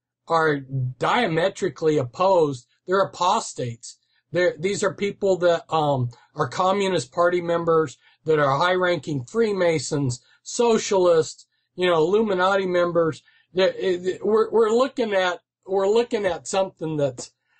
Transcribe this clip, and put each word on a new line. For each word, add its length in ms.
are 320
diametrically 1400
opposed. 680
They're 140
apostates. 1000
They're, 280
these 240
are 120
people 440
that, 320
um, 400
are 140
Communist 640
Party 300
members, 560
that 140
are 180
high-ranking 680
Freemasons, 960
socialists, 1040
you 120
know, 100
Illuminati 720
members. 560
They're, 220
we're, 280
we're 200
looking 420
at, 280
we're 220
looking 360
at 240
something 480
that's, 360